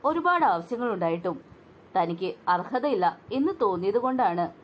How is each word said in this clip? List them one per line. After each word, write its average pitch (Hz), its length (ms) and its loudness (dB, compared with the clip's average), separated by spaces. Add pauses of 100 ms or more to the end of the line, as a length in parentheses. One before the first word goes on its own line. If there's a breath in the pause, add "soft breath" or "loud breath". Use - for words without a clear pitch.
ഒരുപാട് 330 400 2
ആവശ്യങ്ങൾ 226 480 0
ഉണ്ടായിട്ടും 175 480 -2 (560)
തനിക്ക് 175 380 -2 (120)
അർഹതയില്ല 185 720 0 (140)
എന്ന് 285 180 0 (100)
തോന്നിയത് 196 360 0
കൊണ്ടാണ് 233 540 0 (120)